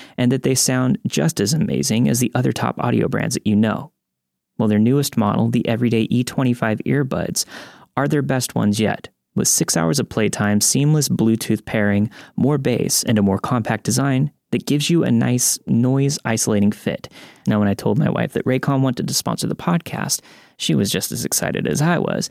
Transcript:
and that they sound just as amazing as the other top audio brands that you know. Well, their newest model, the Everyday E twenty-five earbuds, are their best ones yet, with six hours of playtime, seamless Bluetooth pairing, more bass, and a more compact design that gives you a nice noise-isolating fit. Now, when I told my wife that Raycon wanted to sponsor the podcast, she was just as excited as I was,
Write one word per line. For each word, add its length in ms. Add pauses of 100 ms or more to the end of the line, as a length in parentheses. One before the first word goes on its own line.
(160)
and 140
that 140
they 100
sound 440 (100)
just 320
as 120
amazing 560
as 120
the 140
other 180
top 260
audio 300
brands 260
that 120
you 100
know. 340 (640)
Well, 120
their 100
newest 380
model, 320
the 180
Everyday 440
E 120
twenty-five 640
earbuds, 580 (520)
are 100
their 160
best 320
ones 240
yet, 300 (260)
with 140
six 280
hours 220
of 100
playtime, 520
seamless 480
Bluetooth 560
pairing, 440 (280)
more 220
bass, 440
and 160
a 40
more 160
compact 440
design 480 (200)
that 140
gives 240
you 160
a 60
nice 560
noise-isolating 1080
fit. 400 (340)
Now, 120
when 100
I 60
told 240
my 100
wife 240
that 140
Raycon 340
wanted 260
to 60
sponsor 340
the 80
podcast, 680 (340)
she 180
was 160
just 220
as 140
excited 420
as 140
I 160
was, 320